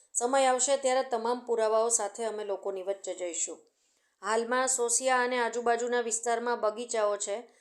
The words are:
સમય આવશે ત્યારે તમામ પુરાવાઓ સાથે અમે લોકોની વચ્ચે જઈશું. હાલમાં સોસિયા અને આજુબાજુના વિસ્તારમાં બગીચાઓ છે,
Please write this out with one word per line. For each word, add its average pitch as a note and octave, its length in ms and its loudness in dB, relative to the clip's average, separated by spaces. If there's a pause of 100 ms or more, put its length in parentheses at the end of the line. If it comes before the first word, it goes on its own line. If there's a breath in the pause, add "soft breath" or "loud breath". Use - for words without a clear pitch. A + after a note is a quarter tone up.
(140 soft breath)
સમય C4 380 4
આવશે B3+ 260 2
ત્યારે C4 260 2
તમામ B3 420 -2
પુરાવાઓ A3 440 2
સાથે A3 360 -2
અમે G#3+ 200 -6
લોકોની F#3+ 380 -4
વચ્ચે F#3+ 320 -4
જઈશું. E3+ 420 -6 (680)
હાલમાં A#3 460 0
સોસિયા B3 540 2
અને B3 180 0
આજુબાજુના A#3+ 600 0
વિસ્તારમાં A#3 600 -2
બગીચાઓ G#3+ 560 0
છે, G3+ 180 -4 (260 soft breath)